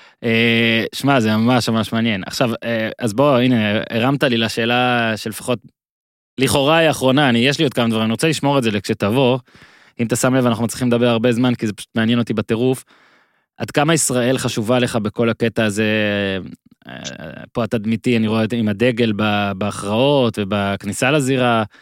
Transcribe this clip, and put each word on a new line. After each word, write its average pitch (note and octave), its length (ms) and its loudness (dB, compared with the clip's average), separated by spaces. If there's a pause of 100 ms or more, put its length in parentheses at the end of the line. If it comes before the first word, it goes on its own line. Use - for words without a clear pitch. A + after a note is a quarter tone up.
(240)
אה, A#2 640 2 (100)
שמע, C#3 240 2
זה A2 160 2
ממש, A#2 340 2
ממש A2 240 -2
מעניין. A2+ 320 -2
עכשיו, - 240 -2 (140)
אה, A2 260 -4 (100)
אז A2 140 -4
בוא, C3+ 240 4
הנה, A2 520 2
הרמת B2 340 0
לי B2 140 0
לשאלה A#2 800 0
שלפחות, A2 440 -6 (800)
לכאורה C#3 400 2
היא E3 100 4
האחרונה, C3 420 2
אני, A#2 100 2
יש C#3 180 2
לי E3 60 0
עוד C3 100 0
כמה A#2+ 140 0
דברים, A2 160 0
אני A2 80 0
רוצה A2+ 160 0
לשמור C#3+ 300 0
את C3 60 0
זה A2+ 80 0
לכשתבוא. A#2 680 0 (600)
אם A#2+ 60 0
אתה A#2 100 -2
שם B2+ 200 2
לב, C3 100 2
אנחנו A#2 180 0
מצליחים A#2+ 240 -4
לדבר A#2+ 200 2
הרבה A#2 240 2
זמן, A#2+ 240 0
כי A2+ 120 -4
זה G#2 60 -4
פשוט - 220 -14
מעניין A#2 240 0
אותי A#2 140 -2
בטירוף. A#2 500 -2 (720)
עד A2+ 140 -10
כמה D3+ 220 2
ישראל B2+ 440 0
חשובה A#2+ 420 -2
לך B2 160 -2
בכל A2+ 340 -2
הקטע A2+ 360 -2
הזה, G#2+ 200 -2 (1000)
אה, B1 60 -18 (580)
פה B2 120 -2
התדמיתי, A2+ 540 0
אני A2 100 2
רואה A2 260 2
עם A#2 140 0
הדגל A2 480 0
ב-, G#2 420 0
בהכרעות A2 840 0
ובכניסה G2+ 720 -2
לזירה, B2+ 520 2 (180)